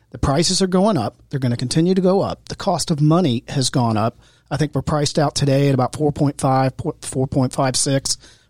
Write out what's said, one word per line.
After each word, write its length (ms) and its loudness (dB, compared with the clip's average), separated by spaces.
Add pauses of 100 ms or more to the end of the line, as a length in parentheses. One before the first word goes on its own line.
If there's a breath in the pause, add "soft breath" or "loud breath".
(100)
The 80 -14
prices 420 0
are 60 4
going 320 2
up. 180 -4 (140)
They're 100 -4
gonna 160 0
continue 380 0
to 80 2
go 180 2
up. 300 -6
The 60 -10
cost 340 -2
of 100 -2
money 480 2
has 220 -2
gone 260 0
up. 220 -2 (320 soft breath)
I 80 -2
think 160 -4
we're 80 -2
priced 360 -2
out 160 0
today 340 2
at 60 2
about 220 0
four 160 0
point 260 -2
five, 360 0 (260)
four 260 -4
point 280 -2
five 200 0
six 440 -2 (320 soft breath)